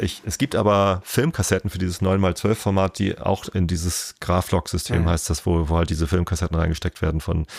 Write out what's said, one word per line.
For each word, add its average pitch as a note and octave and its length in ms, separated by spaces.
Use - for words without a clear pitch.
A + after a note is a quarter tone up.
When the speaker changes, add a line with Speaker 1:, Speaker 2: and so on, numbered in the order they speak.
Speaker 1:
ich, - 240
es - 140
gibt - 160
aber G2 480
Filmkassetten - 680
für - 80
dieses F2+ 240
neun F#2+ 180
mal F#2 160
zwölf G#2+ 220
Format, F#2+ 400
die F#2+ 220
auch - 300
in F#2 180
dieses E2+ 520
Graflok-System, F2 840
Speaker 2:
Mhm. E2+ 60
Speaker 1:
heißt E2+ 200
das, D#2+ 160
wo, E2 240
wo E2 80
halt E2 140
diese D#2+ 160
Filmkassetten F2 500
reingesteckt E2 460
werden D#2 180
von, E2 240